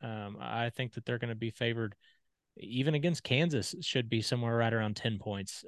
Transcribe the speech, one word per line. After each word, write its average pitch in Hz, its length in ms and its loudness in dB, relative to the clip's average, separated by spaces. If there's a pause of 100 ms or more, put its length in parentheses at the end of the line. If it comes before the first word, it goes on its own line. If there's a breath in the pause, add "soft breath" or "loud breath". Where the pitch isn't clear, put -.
Um, 107 380 -8
I 117 300 -2
think 123 240 -4
that 120 100 -8
they're 120 140 -2
gonna 117 180 -4
be 113 140 -4
favored 113 440 0 (640)
even 131 360 0
against 147 280 2
Kansas, 139 580 2
should 120 300 0
be 113 100 4
somewhere 117 340 0
right 113 200 4
around 107 200 2
ten 110 240 0
points, 98 500 -6